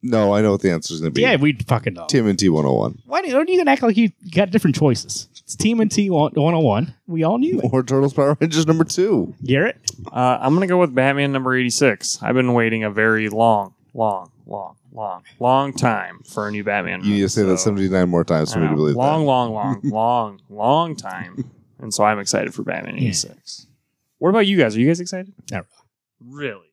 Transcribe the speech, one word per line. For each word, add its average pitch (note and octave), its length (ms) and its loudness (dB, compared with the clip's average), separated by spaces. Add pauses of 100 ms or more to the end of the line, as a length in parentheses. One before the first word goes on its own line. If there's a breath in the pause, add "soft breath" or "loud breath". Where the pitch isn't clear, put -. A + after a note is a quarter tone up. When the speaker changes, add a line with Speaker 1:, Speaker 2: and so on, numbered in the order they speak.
Speaker 1:
no, A2 320 2
I G#2 80 4
know G#2+ 100 4
what G2 100 0
the F#2+ 100 2
answer's D#2+ 280 -4
gonna D#2+ 120 -4
be. A3 100 0
Speaker 2:
Yeah, A#3 160 2
we D3 160 2
fucking A2+ 400 -2
know. E2+ 140 -14
Speaker 1:
T C#3+ 100 0
M A2+ 100 2
N G2 80 2
T F#2 140 2
one D2+ 160 2
oh C2+ 80 2
one. A1 320 -2
Speaker 2:
Why D4 160 -2
do F#4+ 60 -6
you, C4 60 -4
don't D#4 140 2
you F4+ 180 2
act C#4 180 2
like A3+ 140 2
you A3+ 120 4 (240)
got F#3+ 160 2
different F3 260 2
choices? - 520 -2 (100)
It's - 180 -16
T G#3+ 160 0
M A#3 100 0
N G#3+ 80 2
T G3+ 200 0
one, D#3 240 2
one D#3 200 2
oh E3 60 2
one. B2+ 340 2 (140)
We E3 160 -2
all F#3 140 2
knew D#4 220 0
it. B2+ 120 0
Speaker 1:
Or C3 120 2
Turtles C3+ 300 2
Power D3 280 2
Rangers D#3+ 260 0
number D#3+ 160 4
two. F3 500 0 (120)
Speaker 2:
Garrett? C#3 320 0 (340)
Speaker 3:
Uh, B2+ 300 0
I'm C3+ 120 2
gonna F#3 140 2
go F3+ 120 2
with D#3+ 140 2
Batman C#3 380 0
number B2+ 240 -2
eighty-six. B2 680 0
I've A2+ 140 0
been B2+ 180 2
waiting A2+ 300 0
a G#2+ 80 -2
very A2 380 0
long, G#2+ 440 2 (200)
long, G2+ 360 -2 (160)
long, F#2+ 300 -14 (160)
long, G#2 320 -10 (160)
long C3 340 2
time G2 540 -4
for G#2 220 -8
a - 20 -8
new G#2 140 -6
Batman F#2 360 -2
Speaker 1:
You G2 40 -6
need G#2 100 2
to G2+ 60 2
Speaker 3:
movie, G2 80 2
Speaker 1:
say G#2+ 140 0
that F#2 160 2
Speaker 3:
so - 60 -2
Speaker 1:
seventy-nine F#2+ 440 2
more E2+ 160 2
times D#2 260 0
for F2 80 -4
me D#2 80 0
to D2+ 60 0
Speaker 3:
Uh, - 20 0
Speaker 1:
believe D2+ 220 2
Speaker 3:
long, D3 240 0
Speaker 1:
that. D3+ 60 0
Speaker 3:
long, B2 260 0
long, G#2 300 -4
Speaker 1:
<laughs> - 20 -
Speaker 3:
long, A2 640 -2
long C#3+ 480 0
time. F#2 520 -12 (300)
And A2+ 140 -10
so - 100 0
I'm G#2+ 160 2
excited G2+ 340 -4
for - 100 -10
Batman - 340 -8
Speaker 2:
Yeah. C#3 60 -2
Speaker 3:
eighty-six. - 640 -8 (500)
What E3 140 0
about G#3 160 2
you G3 100 0
guys? A2+ 180 2
Are A2+ 60 0
you C3 60 4
guys E3+ 120 2
excited? F#3 340 -12 (160)
Speaker 2:
Not F#2+ 160 -8 (540)
really. C3+ 300 -10
Speaker 3:
Really? F#2 240 -16